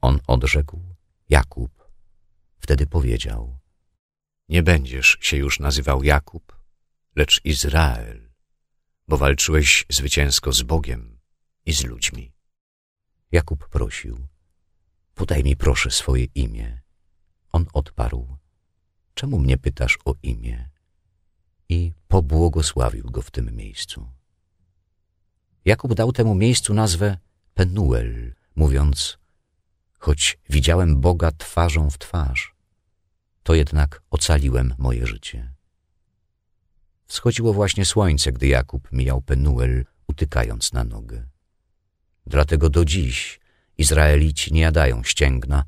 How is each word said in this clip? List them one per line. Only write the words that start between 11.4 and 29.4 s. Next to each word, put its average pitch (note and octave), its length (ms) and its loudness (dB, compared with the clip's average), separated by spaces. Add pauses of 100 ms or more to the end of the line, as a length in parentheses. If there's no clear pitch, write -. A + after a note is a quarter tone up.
i E2 60 -2
z C#2+ 120 -2
ludźmi”. A#1 480 -8 (1000)
Jakub D#2 360 -2
prosił: A1+ 580 -6 (880)
„Podaj D2 300 -2
mi C#2 120 2
proszę C2 340 0
swoje B1+ 340 -2
imię”. A1+ 580 -6 (720)
On E2 200 0
odparł: B1 680 -6 (760)
„Czemu C3+ 240 -6
mnie C2 200 2
pytasz - 460 -4
o C2 180 -2
imię?” A#1 480 -8 (1000)
I E2+ 240 -2 (160)
pobłogosławił D2 1000 2
go B1 120 -8
w - 80 -14
tym A1 260 -8
miejscu. G1+ 520 -12 (1600)
Jakub A2+ 300 2
dał A2+ 180 2
temu A2 220 4
miejscu G#2+ 400 2
nazwę G2+ 440 2 (360)
Penuel, A#1 800 0 (220)
mówiąc: C#2+ 640 2 (800)